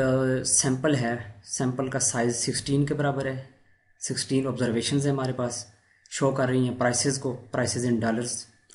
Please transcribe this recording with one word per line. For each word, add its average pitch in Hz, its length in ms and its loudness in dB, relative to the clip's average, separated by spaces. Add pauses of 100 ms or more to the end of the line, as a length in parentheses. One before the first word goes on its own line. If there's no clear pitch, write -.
(440)
sample 135 520 2
है, 120 480 -2
Sample 131 460 -2
का 127 100 -2
size 120 360 2
sixteen 139 520 0
के 147 60 0
बराबर 135 340 0
है, 131 220 -8 (500)
Sixteen 135 480 0
observations 120 580 0
हैं 143 60 2
हमारे 131 220 0
पास, 123 400 -4 (380)
शो 135 200 2
कर 131 180 0
रही 127 180 4
हैं 123 100 -4
prices 127 400 2
को, 127 220 -4 (160)
prices 123 300 0
in 120 140 2
dollars 117 320 -2 (440)